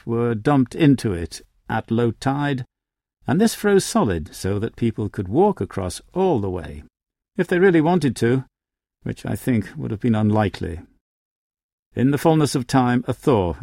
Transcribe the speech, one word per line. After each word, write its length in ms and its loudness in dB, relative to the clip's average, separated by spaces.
were 260 -2
dumped 400 2
into 400 2
it 280 -8
at 220 -4
low 180 2
tide, 560 -4
and 120 0
this 140 2
froze 320 2
solid 480 -2
so 240 -4
that 180 -6
people 320 -2
could 200 -6
walk 340 2
across 400 -6
all 240 0
the 100 -4
way, 320 -10
if 80 0
they 140 0
really 220 6
wanted 340 2
to, 300 0
which 220 -10
I 100 -4
think 420 -2
would 140 -8
have 100 -8
been 140 0
unlikely. 680 -2
In 160 2
the 60 0
fullness 380 2
of 120 -4
time, 400 2
a 60 -2
thaw 500 0